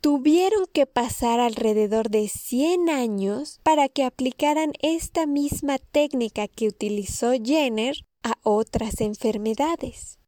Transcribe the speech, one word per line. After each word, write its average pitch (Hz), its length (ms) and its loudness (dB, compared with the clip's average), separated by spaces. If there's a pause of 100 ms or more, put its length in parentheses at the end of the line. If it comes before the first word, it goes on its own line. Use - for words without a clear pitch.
Tuvieron 330 720 2
que 277 140 2
pasar 233 540 0
alrededor 220 680 0
de 214 200 0
cien 330 600 0
años 226 760 -2
para 302 240 4
que 269 160 0
aplicaran 294 760 0
esta 320 460 -2
misma 285 520 -2
técnica 247 720 -2
que 220 200 -2
utilizó 208 640 -2
Jenner 254 640 0 (260)
a 233 220 -4
otras 220 560 0
enfermedades. 226 1300 -4